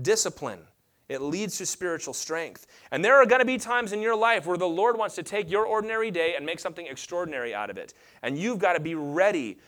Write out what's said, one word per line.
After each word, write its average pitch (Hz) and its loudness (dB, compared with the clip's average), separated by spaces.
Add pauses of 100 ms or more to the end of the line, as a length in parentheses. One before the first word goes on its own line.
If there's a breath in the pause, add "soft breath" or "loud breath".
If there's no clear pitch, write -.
discipline. 131 -2 (460)
It 135 -4
leads 175 -4
to 185 -8
spiritual 160 -6
strength. 156 -8 (240 loud breath)
And 147 0
there 254 8
are 262 10
gonna 254 6
be 254 2
times 233 -2
in 214 -4
your 226 2
life 214 2
where 180 0
the 180 0
Lord 196 2
wants 214 -4
to 196 -6
take 196 -6
your 208 2
ordinary 220 -2
day 170 0
and 143 -6
make 165 -6
something 175 -8
extraordinary 139 -6
out 104 -4
of 98 -10
it. 85 -14 (300 loud breath)
And 135 -4
you've 214 -2
gotta 175 2
be 165 -6
ready 151 0